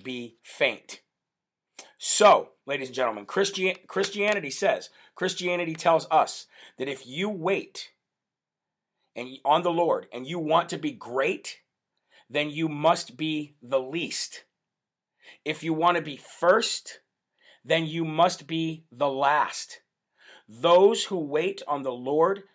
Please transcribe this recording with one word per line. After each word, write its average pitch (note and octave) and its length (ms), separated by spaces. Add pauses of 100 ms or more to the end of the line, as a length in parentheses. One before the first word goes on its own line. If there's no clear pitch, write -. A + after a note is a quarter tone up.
be B2 380
faint." - 580 (960)
So, F3+ 520 (160)
ladies C3+ 220
and - 60
gentlemen, A2+ 300
Christian-, G3 520 (100)
Christianity G3+ 640
says, C3+ 400 (240)
Christianity F3 600
tells D#3+ 360
us - 360 (300)
that C3 120
if C3 180
you E3 240
wait F#3 640 (1200)
and, B2+ 260
on D#3 200
the F3 80
Lord E3 420
and B2+ 140
you E3+ 120
want E3 320
to E3+ 60
be D3 140
great, C3+ 720 (680)
then D3 220
you D#3+ 180
must D3+ 480
be D3+ 460
the C3 180
least. C#3 640 (1000)
If D3+ 160
you D#3+ 100
want E3+ 240
to D#3+ 60
be C#3+ 160
first, - 840 (640)
then D#3+ 220
you E3 180
must D#3+ 420
be D#3+ 460
the C3+ 160
last. C#3 720 (640)
"Those F3 580
who F#3+ 160
wait D#3 460
on C#3+ 180
the C3 80
Lord D#3 500 (120)